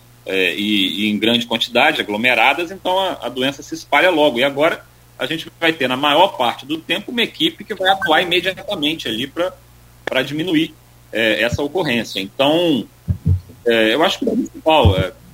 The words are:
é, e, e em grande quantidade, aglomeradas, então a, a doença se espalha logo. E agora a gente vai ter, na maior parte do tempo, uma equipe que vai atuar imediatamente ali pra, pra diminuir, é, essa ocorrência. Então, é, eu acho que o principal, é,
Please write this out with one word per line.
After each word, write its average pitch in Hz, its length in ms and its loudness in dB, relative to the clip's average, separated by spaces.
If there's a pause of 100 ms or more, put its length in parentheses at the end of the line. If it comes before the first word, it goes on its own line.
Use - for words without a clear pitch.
(260)
é, 92 300 0
e, 101 500 0
e 107 40 0
em 104 80 0
grande 117 280 0
quantidade, 123 560 0
aglomeradas, 120 680 0
então 185 300 -2
a, 185 240 -2
a 120 60 -6
doença 131 340 -4
se - 100 -16
espalha 160 380 2
logo. 147 280 2
E 131 40 2
agora 143 400 0 (340)
a 127 80 -6
gente 160 320 -6
vai 165 140 2
ter, 147 160 0
na 127 80 -2
maior 147 400 4
parte 120 300 -2
do 151 120 -8
tempo, - 320 -6
uma 240 120 -2
equipe 170 420 -4
que 214 100 -10
vai 185 160 -2
atuar 170 320 2
imediatamente 175 840 -4
ali 117 180 -4
pra, 180 280 -6 (500)
pra 127 180 -2
diminuir, 156 520 -2 (400)
é, 110 280 2
essa 123 220 0
ocorrência. 143 560 -4
Então, 143 680 0 (800)
é, 113 280 4
eu 147 100 2
acho 196 160 0
que 269 60 -4
o - 60 -2
principal, 156 680 2
é, 92 160 -2 (200)